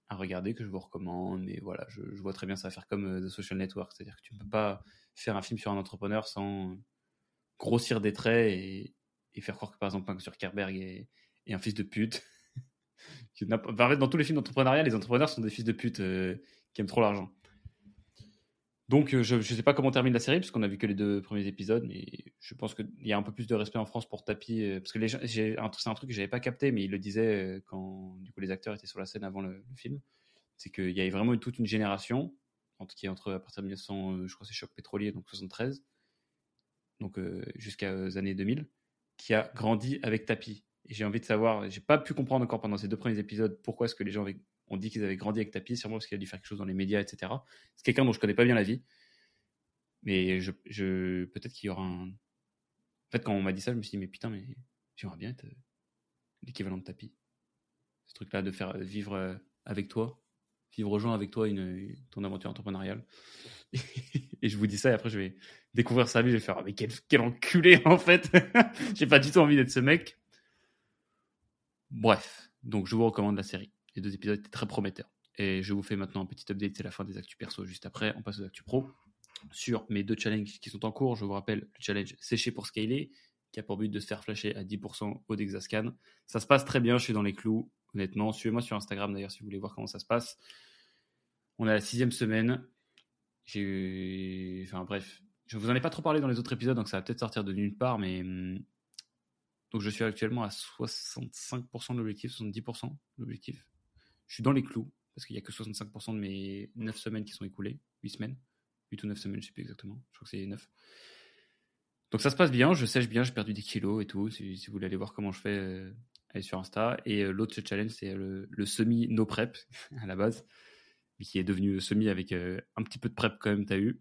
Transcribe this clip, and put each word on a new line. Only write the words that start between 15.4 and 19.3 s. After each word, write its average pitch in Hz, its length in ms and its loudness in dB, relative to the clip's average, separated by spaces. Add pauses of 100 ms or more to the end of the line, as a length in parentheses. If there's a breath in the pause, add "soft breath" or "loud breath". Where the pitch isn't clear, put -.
des 110 80 0
fils 113 160 -6
de 113 80 2
pute, - 260 -4
euh, 92 380 0 (360 soft breath)
qui - 60 -6
aiment 101 80 -2
trop 117 140 4
l'argent. 101 320 2 (1500 soft breath)
Donc, 139 260 6
euh, 127 100 6
je, 113 180 4